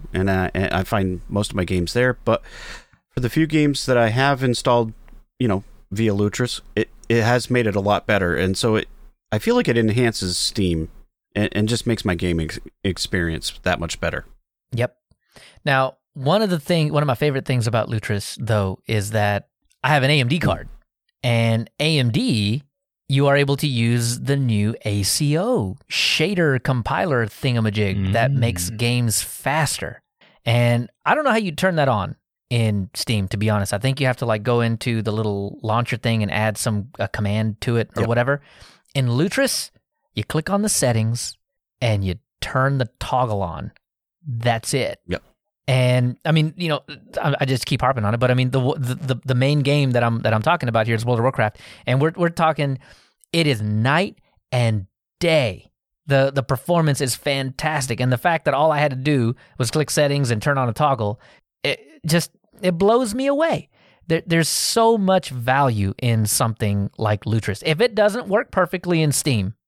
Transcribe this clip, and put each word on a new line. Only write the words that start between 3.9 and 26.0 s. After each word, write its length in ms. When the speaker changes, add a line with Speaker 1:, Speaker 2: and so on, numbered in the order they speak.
Speaker 1:
I 120
have 340
installed, 500
you 100
know, 140
via 220
Lutris, 480
it, 140
it 140
has 260
made 180
it 80
a 60
lot 260
better. 280
And 220
so 200
it, 100
I 80
feel 160
like 120
it 100
enhances 600
Steam 520
and, 160
and 160
just 180
makes 200
my 100
gaming 300
ex-, 140
experience 800
that 180
much 180
better. 260
Speaker 2:
Yep. 240
Now, 320
one 280
of 80
the 100
thing, 340
one 100
of 40
my 80
favorite 300
things 220
about 220
Lutris, 500
though, 480
is 240
that 380
I 60
have 140
an 80
A 100
M 80
D 100
card, 300
and 480
A 200
M 120
D, 520
you 180
are 80
able 220
to 100
use 540
the 160
new 380
A 180
C 340
O 400
shader 760